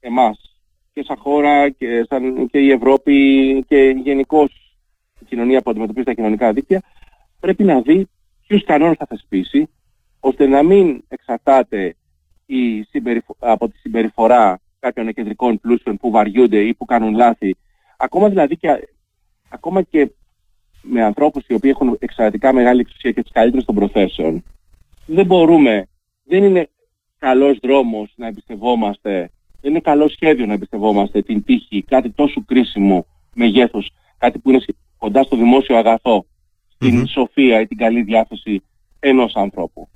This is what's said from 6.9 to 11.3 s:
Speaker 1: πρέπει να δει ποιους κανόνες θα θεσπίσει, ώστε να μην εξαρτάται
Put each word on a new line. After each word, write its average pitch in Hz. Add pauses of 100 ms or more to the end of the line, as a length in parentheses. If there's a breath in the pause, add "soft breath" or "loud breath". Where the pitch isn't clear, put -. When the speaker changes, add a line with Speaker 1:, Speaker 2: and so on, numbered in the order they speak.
Speaker 1:
πρέπει 185
να 151
δει 165 (380)
ποιους 202
κανόνες 156
θα 147
θεσπίσει, - (520)
ώστε 135
να 135
μην 175
εξαρτάται 117 (500)